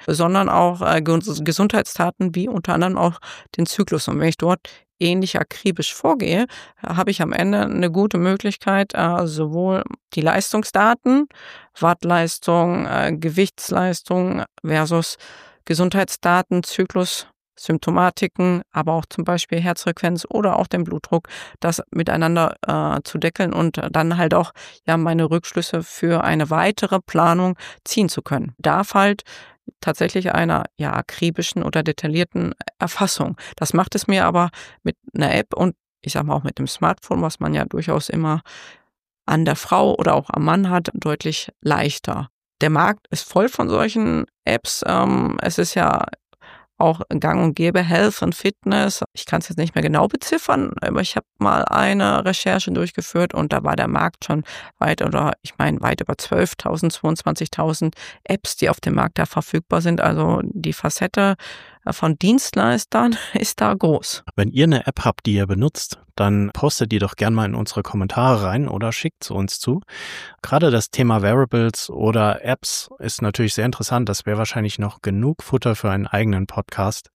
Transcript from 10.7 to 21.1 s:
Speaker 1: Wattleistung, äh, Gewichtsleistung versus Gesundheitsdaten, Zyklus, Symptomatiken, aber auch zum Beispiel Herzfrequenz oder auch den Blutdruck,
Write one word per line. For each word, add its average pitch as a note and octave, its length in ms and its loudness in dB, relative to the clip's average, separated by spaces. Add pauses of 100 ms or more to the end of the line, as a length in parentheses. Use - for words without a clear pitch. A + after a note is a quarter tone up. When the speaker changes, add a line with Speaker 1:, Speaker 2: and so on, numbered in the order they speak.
Speaker 1:
Wattleistung, E3+ 1080 2
äh, - 320 0
Gewichtsleistung F3+ 1300 0 (200)
versus D#3 540 0 (480)
Gesundheitsdaten, F3+ 1000 2
Zyklus, - 640 -2 (320)
Symptomatiken, F3+ 1040 0 (100)
aber D#3+ 220 -2
auch E3 160 -2
zum E3 160 -6
Beispiel E3+ 340 -2
Herzfrequenz F3 720 -2
oder G#3 280 2
auch F3+ 100 0
den F3 180 -2
Blutdruck, E3 420 -2 (320)